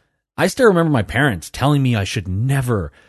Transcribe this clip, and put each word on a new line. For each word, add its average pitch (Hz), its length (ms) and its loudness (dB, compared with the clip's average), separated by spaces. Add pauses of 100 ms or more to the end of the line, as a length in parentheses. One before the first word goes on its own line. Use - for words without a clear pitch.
(360)
I 165 120 0
still 247 180 2
remember 170 240 4
my 117 140 2
parents 117 460 -2
telling 139 340 0
me 123 100 0
I 101 100 0
should 92 220 -6
never 117 640 -2 (180)